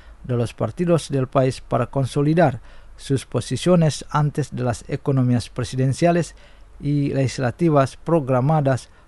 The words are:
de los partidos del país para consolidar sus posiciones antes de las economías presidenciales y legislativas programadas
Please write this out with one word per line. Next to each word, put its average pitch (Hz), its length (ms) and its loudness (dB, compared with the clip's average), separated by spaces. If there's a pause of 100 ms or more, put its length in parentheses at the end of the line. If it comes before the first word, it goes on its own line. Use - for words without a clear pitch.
(240)
de 123 120 -2
los 120 180 -2
partidos 165 560 0
del 135 160 0
país 131 340 0
para 123 280 -2
consolidar 143 720 2 (360)
sus - 300 -4
posiciones 156 840 0
antes 147 440 -2
de 123 80 -4
las 120 260 -4
economías 127 640 0
presidenciales 135 840 0 (460)
y 143 300 -2
legislativas 139 880 0
programadas 135 880 0 (200)